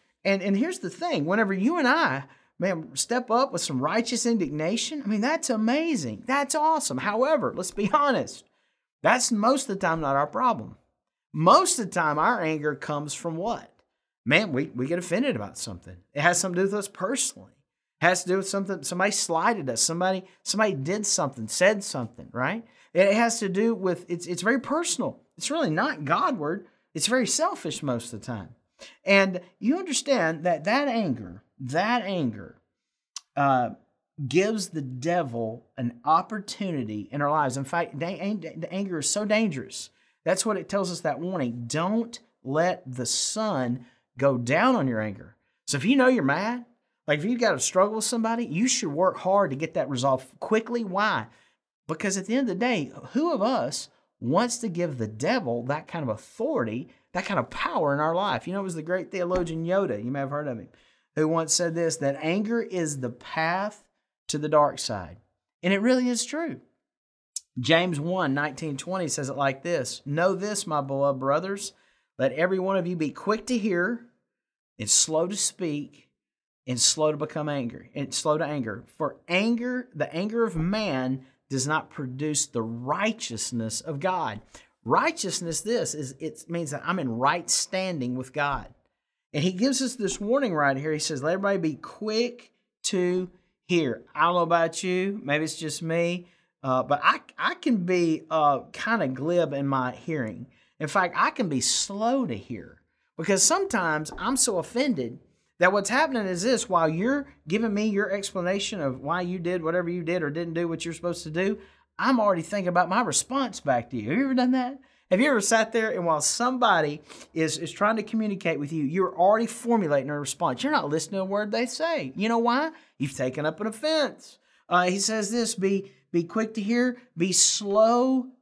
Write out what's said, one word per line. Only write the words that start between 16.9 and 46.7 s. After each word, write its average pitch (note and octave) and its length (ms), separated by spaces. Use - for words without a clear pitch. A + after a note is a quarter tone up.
It D#3 60
has F3+ 160
to F3 80
do F#3 80
with G3 100
something, G3 340
somebody F3+ 280
slighted F3+ 580
us, A#2 140
somebody, F#3 420
somebody G#3 300
did E3+ 320
something, B2+ 440
said G3 360
something, - 480
right? D3+ 320
It G3 180
has A#3 280
to G3 100
do A3 240
with, F3+ 340
it's, E3+ 180
it's F3 140
very A3+ 180
personal. C4 600
It's - 140
really D4 180
not E3+ 380
Godward. F#3 600
It's D3+ 140
very B3 180
selfish G3+ 560
most A#2+ 320
of G#2 60
the - 60
time. A2 280
And F#3+ 360
you C4+ 200
understand A#3 640
that D#3+ 200
that B3 240
anger, A#2+ 540
that F#3 420
anger, C3+ 540
uh, C3 340
gives G3 400
the D#3 140
devil B2+ 840
an A#2+ 280
opportunity D#3+ 1080
in C#3+ 120
our C#3+ 80
lives. D3 260
In E3+ 80
fact, E3 340
da-, E3 80
ang-, G3 340
the D#3+ 320
anger F#3 260
is C#3+ 100
so G#3 160
dangerous. G#3 640
That's F#3 200
what G#3+ 120
it E3+ 120
tells G3 220
us, E3 100
that C#3+ 200
warning. C3+ 460
Don't G3+ 520
let D#3+ 440
the B2+ 200
sun C3+ 800
go C3+ 200
down E3 380
on C#3+ 100
your A2+ 140
anger. G#2+ 360
So - 100
if C3 80
you B3 120
know B3+ 120
you're B3 140
mad, G3+ 420